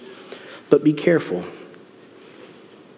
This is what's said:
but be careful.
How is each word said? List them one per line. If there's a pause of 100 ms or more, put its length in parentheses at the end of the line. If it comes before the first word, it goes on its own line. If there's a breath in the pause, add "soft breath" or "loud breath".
(680 loud breath)
but
be
careful. (1500 loud breath)